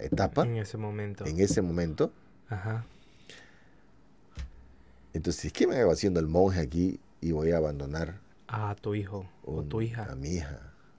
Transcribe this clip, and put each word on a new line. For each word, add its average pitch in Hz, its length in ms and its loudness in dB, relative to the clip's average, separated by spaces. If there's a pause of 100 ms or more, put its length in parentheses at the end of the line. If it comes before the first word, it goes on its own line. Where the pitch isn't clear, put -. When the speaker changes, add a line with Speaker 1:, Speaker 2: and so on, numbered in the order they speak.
Speaker 1:
etapa, 151 420 2
Speaker 2:
En 117 120 0
ese 107 220 -6
momento. 104 480 -6
Speaker 1:
en 80 140 0
ese 101 220 6
momento. 85 480 0 (380)
Speaker 2:
Ajá. 110 360 -4 (2250)
Speaker 1:
Entonces, - 400 -2
¿qué - 140 4
me 339 100 2
hago 107 160 6
haciendo 90 280 2
el 80 60 2
monje 90 340 4
aquí 82 400 0 (200)
y 82 120 0
voy 78 200 2
a 85 60 4
abandonar 76 600 -4 (280)
Speaker 2:
A 107 260 -4
tu 104 200 -4
hijo 98 340 -6 (160)
o - 160 -8
Speaker 1:
un-, 73 80 -6
Speaker 2:
tu 110 120 -2
hija? 113 300 -4
Speaker 1:
a 67 60 -8
mi 69 200 -6
hija? 71 360 -8 (260)